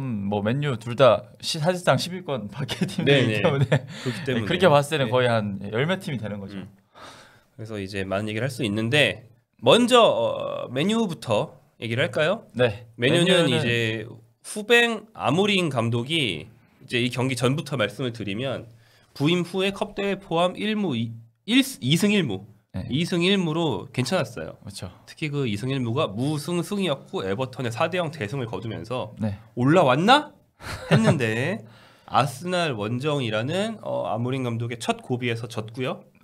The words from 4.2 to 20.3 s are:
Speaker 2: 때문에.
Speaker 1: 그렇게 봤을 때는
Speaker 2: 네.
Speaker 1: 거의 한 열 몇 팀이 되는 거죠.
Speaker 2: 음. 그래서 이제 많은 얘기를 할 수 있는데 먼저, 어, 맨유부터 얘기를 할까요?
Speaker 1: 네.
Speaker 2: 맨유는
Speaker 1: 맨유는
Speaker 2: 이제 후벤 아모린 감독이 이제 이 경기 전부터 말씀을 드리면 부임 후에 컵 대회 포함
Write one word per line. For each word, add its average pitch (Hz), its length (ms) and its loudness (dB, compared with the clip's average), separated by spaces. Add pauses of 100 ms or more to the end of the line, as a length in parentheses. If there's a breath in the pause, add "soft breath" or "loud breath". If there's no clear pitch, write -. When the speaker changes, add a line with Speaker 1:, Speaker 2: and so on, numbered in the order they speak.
Speaker 2:
때문에. 117 200 -2
Speaker 1:
그렇게 180 240 4
봤을 143 220 4
때는 143 160 0
Speaker 2:
네. 110 40 -6
Speaker 1:
거의 127 160 4
한 104 320 0 (140)
열 120 120 0
몇 185 140 0
팀이 156 180 -6
되는 104 220 -8
거죠. 98 160 -12
Speaker 2:
음. 95 140 -12 (880 loud breath)
그래서 110 220 -10
이제 98 260 -6
많은 98 240 -2
얘기를 107 160 -4
할 143 40 -4
수 139 140 -6
있는데 110 640 2 (340)
먼저, 233 400 6
어, 107 680 2
맨유부터 160 920 -2 (220)
얘기를 117 200 -2
할까요? 170 520 -2
Speaker 1:
네. 120 420 0
Speaker 2:
맨유는 156 300 4
Speaker 1:
맨유는 175 240 4 (100)
Speaker 2:
이제 113 480 -2 (380)
후벤 233 680 2
아모린 180 540 2
감독이 120 800 -2 (380)
이제 123 160 0
이 123 80 2
경기 127 260 -2
전부터 135 400 -2
말씀을 117 380 -2
드리면 117 540 -6 (460 soft breath)
부임 170 280 2
후에 190 300 -2
컵 202 240 -8
대회 202 200 -2
포함 180 400 0